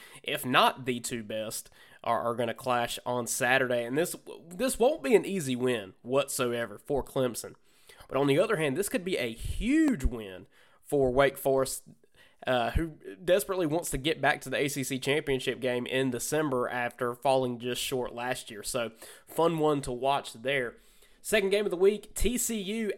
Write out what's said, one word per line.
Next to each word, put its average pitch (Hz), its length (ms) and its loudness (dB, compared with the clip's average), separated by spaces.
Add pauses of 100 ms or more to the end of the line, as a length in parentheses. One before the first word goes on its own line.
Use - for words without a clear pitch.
(240)
if 147 200 -4
not 147 400 2
the 123 140 -2
two 117 240 -6
best, 110 480 -8 (320)
are, 110 200 0
are 117 120 0
gonna 113 200 -2
clash 123 520 -2
on 123 220 -2
Saturday. 123 560 2
And 123 120 -4
this, 170 200 0 (360)
this 226 280 -2
won't 269 240 2
be 262 100 4
an 175 100 8
easy 151 300 -2
win 120 380 -2 (100)
whatsoever 120 840 0
for 131 200 -2
Clemson. 123 500 -2 (540)
But 131 100 -2
on 143 80 4
the 139 120 4
other 214 180 4
hand, 147 200 0
this 185 120 -2
could - 160 -4
be 190 120 -2
a 117 160 -2
huge 262 720 0
win 98 440 -4 (360)
for 135 300 2
Wake 135 260 4
Forest, 135 460 0 (640)
uh, 120 240 2
who 160 220 0 (300)
desperately 185 420 2
wants 143 240 -2
to 143 80 -4
get 139 220 0
back 139 200 4
to 135 100 -10
the 127 60 -2
A 135 100 2
C 139 160 -2
C 131 160 -4
championship 135 600 0
game 123 260 -2
in 131 240 0
December 127 580 -2
after 120 460 -4
falling 127 460 0
just 123 200 -4
short 123 320 -4
last 123 380 -6
year. 104 140 -12
So, 117 260 -4 (380)
fun 165 300 2
one 151 240 2
to 135 100 -6
watch 135 400 0
there. 123 420 -4 (480)
Second 202 280 0
game 208 140 2
of 202 80 -2
the 175 40 -4
week, 196 380 2
T 240 240 2
C 233 180 -2
U 208 420 -4